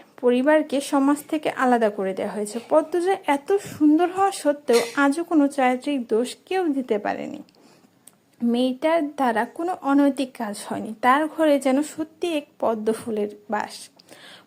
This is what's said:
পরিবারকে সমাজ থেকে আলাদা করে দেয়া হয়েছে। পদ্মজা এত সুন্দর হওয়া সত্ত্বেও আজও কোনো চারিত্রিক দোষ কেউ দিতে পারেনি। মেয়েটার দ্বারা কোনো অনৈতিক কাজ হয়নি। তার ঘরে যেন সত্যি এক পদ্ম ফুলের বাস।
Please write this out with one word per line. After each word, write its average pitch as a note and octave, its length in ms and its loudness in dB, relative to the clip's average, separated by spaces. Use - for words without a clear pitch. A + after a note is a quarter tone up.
পরিবারকে C#4 600 2
সমাজ C#4 360 2
থেকে D#4 200 -4
আলাদা A#3+ 400 2
করে F#3+ 240 -4
দেয়া G3+ 160 -4
হয়েছে। G#3 300 -8
পদ্মজা E4+ 480 0
এত C#4+ 240 0
সুন্দর E4+ 600 2
হওয়া G4 200 0
সত্ত্বেও C#4+ 500 0
আজও C#4+ 280 2
কোনো D4 240 2
চারিত্রিক B3+ 600 -2
দোষ A#3+ 280 -2
কেউ F#4 220 -2
দিতে B3+ 300 -2
পারেনি। G2 460 -8
মেয়েটার C4 680 0
দ্বারা A#3+ 340 0
কোনো E4+ 360 -6
অনৈতিক C#4 560 2
কাজ G#3 200 -8
হয়নি। G#3 340 -8
তার C#4+ 260 4
ঘরে D4+ 320 2
যেন C4+ 240 2
সত্যি D#4+ 500 -6
এক D4 140 -4
পদ্ম A3 340 -2
ফুলের G#3+ 360 -6
বাস। - 400 -8